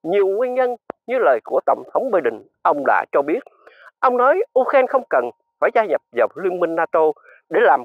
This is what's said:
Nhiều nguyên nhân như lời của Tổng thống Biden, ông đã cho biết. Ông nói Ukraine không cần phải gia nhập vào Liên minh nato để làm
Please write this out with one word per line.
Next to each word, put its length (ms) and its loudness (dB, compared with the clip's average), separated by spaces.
Nhiều 240 2
nguyên 280 -2
nhân 220 -2
như 120 -2
lời 260 2
của 220 -2
Tổng 160 0
thống 160 -6
Biden, 320 -2
ông 240 0
đã 260 0
cho 100 0
biết. 180 -4
Ông 160 0
nói 280 2
Ukraine 280 2
không 240 -2
cần 200 0
phải 140 0
gia 100 2
nhập 160 -2
vào 180 2
Liên 260 -6
minh 140 -2
nato 260 0
để 100 0
làm 240 2